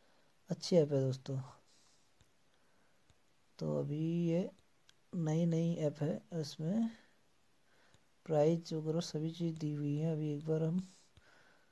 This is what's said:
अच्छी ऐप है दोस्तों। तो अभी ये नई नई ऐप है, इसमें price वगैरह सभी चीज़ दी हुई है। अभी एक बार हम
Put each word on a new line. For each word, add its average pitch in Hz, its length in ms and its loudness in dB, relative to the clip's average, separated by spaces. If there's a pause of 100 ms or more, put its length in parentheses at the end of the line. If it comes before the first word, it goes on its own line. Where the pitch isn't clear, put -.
(500)
अच्छी - 260 0
ऐप 151 160 6
है 139 80 4
दोस्तों। 131 400 -2 (2250)
तो 151 200 0
अभी 143 200 -2 (260)
ये 170 260 0 (640)
नई 160 340 2
नई 165 340 2
ऐप 147 220 0
है, 175 180 0 (140)
इसमें 175 560 -2 (1400)
price 160 460 4
वगैरह 156 300 -2
सभी 160 300 -4
चीज़ 165 260 -4
दी 151 140 -2
हुई 147 240 -2
है। 160 160 0
अभी 151 200 -2
एक 147 140 -6
बार 160 160 0
हम 175 240 0 (840)